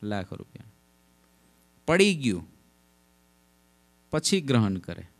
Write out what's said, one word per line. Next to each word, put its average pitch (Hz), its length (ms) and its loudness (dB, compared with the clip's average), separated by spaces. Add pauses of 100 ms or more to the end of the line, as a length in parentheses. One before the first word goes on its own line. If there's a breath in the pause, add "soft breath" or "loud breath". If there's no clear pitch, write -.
લાખ 104 300 -6
રૂપિયાનું. - 440 -18 (1120)
પડી 202 280 6
ગયું 110 300 -2 (1700)
પછી 160 300 0
ગ્રહણ 110 360 2
કરે 87 260 -14 (140)